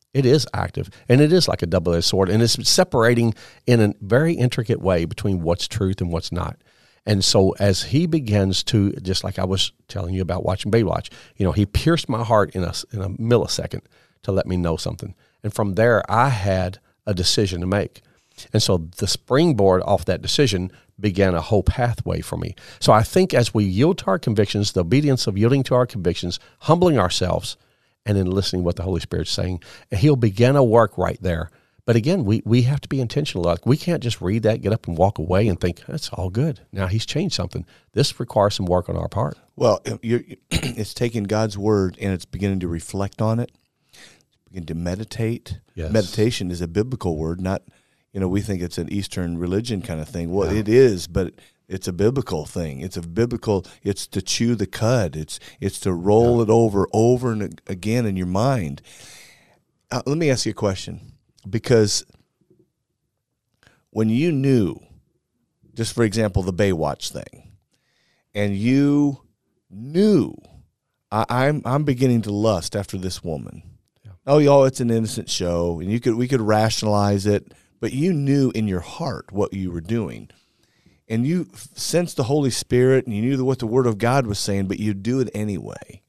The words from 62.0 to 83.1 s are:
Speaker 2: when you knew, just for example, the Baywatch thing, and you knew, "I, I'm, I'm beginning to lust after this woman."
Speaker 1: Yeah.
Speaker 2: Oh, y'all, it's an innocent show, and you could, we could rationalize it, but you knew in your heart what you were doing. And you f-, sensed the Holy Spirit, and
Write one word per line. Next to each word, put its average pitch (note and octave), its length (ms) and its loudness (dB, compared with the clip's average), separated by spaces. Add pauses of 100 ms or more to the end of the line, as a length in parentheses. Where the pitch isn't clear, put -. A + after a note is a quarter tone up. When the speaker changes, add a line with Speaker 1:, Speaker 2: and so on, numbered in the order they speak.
Speaker 2:
when A2 180 0
you C#3+ 220 2
knew, C3+ 480 2 (920)
just A2+ 200 -6
for A#2+ 100 2
example, G#2 400 0
the F#2 100 -2
Baywatch E2 580 0
thing, - 400 -16 (840)
and G#2 220 -2
you C#3+ 640 2 (480)
knew, D3+ 640 0 (760)
"I, G#2+ 180 0
I'm, C3+ 360 0
I'm C#3 180 0
beginning B2+ 400 2
to G#2 80 -6
lust G#2 440 0
after G2+ 220 -6
this F#2 260 -8
woman." C#2 400 -10 (420)
Speaker 1:
Yeah. G#2 60 -20 (160)
Speaker 2:
Oh, C#3 100 4
y'all, C#3 280 6
it's C3+ 140 -2
an A#2+ 120 0
innocent A2+ 380 -2
show, F2 500 -2
and F2+ 120 -4
you A#2 80 0
could, A#2 160 0
we B2 120 -2
could B2+ 140 0
rationalize G#2 840 2
it, G#2 280 0 (260)
but A#2 140 -4
you D#3+ 200 0
knew C#3 380 2
in A2 160 -2
your F#2 140 -2
heart - 500 -10
what G2 220 -2
you F#2+ 180 -6
were E2+ 100 -8
doing. E2 480 -6 (800)
And A2+ 180 -2
you E3+ 260 -2
f-, - 220 -20
sensed - 440 -2
the C#3 80 0
Holy C#3 260 2
Spirit, B2+ 560 2
and A2 80 -4